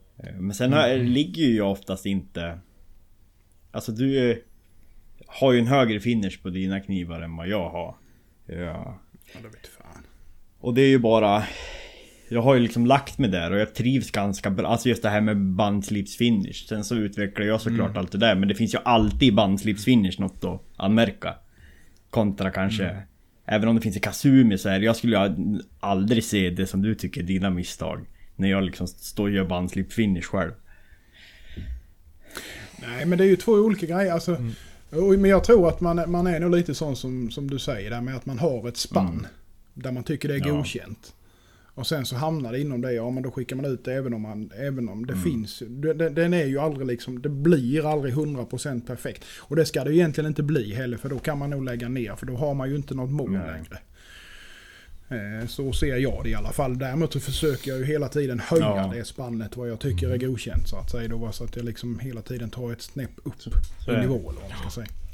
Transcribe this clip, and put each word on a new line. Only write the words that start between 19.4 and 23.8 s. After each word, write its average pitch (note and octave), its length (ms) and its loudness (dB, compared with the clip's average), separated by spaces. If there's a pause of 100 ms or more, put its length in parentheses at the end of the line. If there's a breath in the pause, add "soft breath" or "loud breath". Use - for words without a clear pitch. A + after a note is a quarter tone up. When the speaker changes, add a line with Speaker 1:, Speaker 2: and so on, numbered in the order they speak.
Speaker 1:
något - 240 -4
att F2+ 160 -4 (160)
anmärka. G2+ 580 2 (760 soft breath)
Kontra G2+ 400 0
kanske, G2 340 -2
Speaker 2:
Mm. G2 180 -6 (440)
Speaker 1:
även G#2+ 220 2
om A#2 80 6
det A2+ 60 2